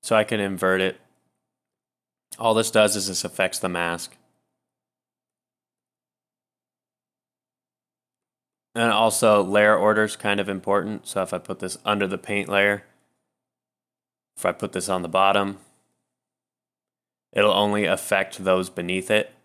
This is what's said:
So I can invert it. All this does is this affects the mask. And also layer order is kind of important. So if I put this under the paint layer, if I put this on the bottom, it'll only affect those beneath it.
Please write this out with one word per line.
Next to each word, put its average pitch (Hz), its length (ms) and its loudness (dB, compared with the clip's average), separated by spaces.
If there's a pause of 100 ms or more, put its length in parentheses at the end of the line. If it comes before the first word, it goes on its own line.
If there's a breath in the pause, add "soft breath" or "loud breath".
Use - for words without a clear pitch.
So - 140 0
I 107 80 4
can 107 160 -2
invert 95 420 0
it. 92 180 -2 (1400)
All 113 140 2
this 110 180 0
does 107 240 4
is 98 120 -6
this 92 180 -6
affects 92 340 -4
the 95 100 -4
mask. 85 460 -6 (4000)
And 117 160 2
also 107 520 4
layer 104 340 4
order 107 260 2
is 104 120 -4
kind 101 240 -4
of 98 100 -4
important. 98 560 -4
So - 160 -6
if 92 120 -6
I 92 40 -6
put 92 220 -10
this 92 260 -10
under 101 220 0
the 95 100 -6
paint 101 320 -6
layer, 101 360 0 (1500)
if - 100 -8
I 90 60 0
put - 200 -8
this 90 180 -6
on 92 140 -2
the 82 40 -8
bottom, 98 520 2 (1700)
it'll 104 220 2
only 104 320 0
affect 95 580 -2
those 92 260 0
beneath 90 420 -6
it. 107 200 0 (140)